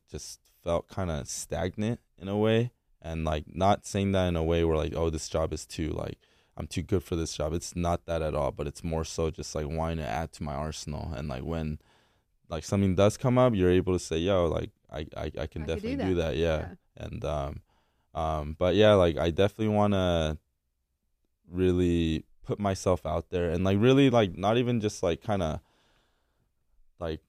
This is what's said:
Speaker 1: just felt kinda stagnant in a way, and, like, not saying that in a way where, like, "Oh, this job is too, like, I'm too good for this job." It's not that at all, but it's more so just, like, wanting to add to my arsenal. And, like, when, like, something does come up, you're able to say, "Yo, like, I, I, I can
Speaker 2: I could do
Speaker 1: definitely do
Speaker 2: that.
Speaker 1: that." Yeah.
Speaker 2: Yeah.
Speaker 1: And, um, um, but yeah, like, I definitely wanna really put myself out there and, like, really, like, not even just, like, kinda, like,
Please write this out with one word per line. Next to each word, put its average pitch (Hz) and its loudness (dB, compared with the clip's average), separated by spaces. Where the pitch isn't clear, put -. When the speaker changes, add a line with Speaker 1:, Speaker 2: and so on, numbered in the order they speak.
Speaker 1:
just - -14
felt 85 -2
kinda 82 -4
stagnant 98 -4
in 95 -10
a 101 -2
way, 113 4
and, 80 -4
like, 78 -2
not 95 2
saying 98 0
that 92 2
in 87 0
a 80 0
way 85 2
where, 80 4
like, 80 -2
"Oh, 82 0
this 78 -6
job 80 -2
is 76 -8
too, 80 -6
like, 80 -6
I'm 78 -8
too - -4
good 87 0
for - -4
this 82 -4
job." 78 -2
It's - -6
not 85 -2
that 82 -2
at 76 -2
all, 71 0
but 71 -6
it's - -10
more 80 -2
so 82 -4
just, - -12
like, 78 -4
wanting 80 -4
to 76 -6
add 73 -6
to - -12
my 73 -6
arsenal. 78 -6
And, 73 -6
like, 65 -6
when, 80 -4
like, 80 -8
something 98 2
does 98 4
come 127 2
up, 127 6
you're 90 6
able 92 4
to 90 2
say, 82 -4
"Yo, 90 2
like, 80 -2
I, 78 -8
I, - -8
I 80 -6
can - -10
Speaker 2:
I - -4
could - -14
do 78 -6
Speaker 1:
definitely 220 -4
do 92 2
Speaker 2:
that. 82 0
Speaker 1:
that." 64 -2
Yeah. 80 2
Speaker 2:
Yeah. 85 -8
Speaker 1:
And, - -10
um, 73 -4
um, 78 -4
but 87 4
yeah, 107 8
like, 87 4
I 82 0
definitely 101 0
wanna 92 2
really 87 2
put - -6
myself 95 0
out 82 -4
there 87 0
and, 87 0
like, 98 2
really, 135 6
like, 113 2
not 101 2
even 123 0
just, 104 -4
like, 85 0
kinda, 90 -2
like, 82 -6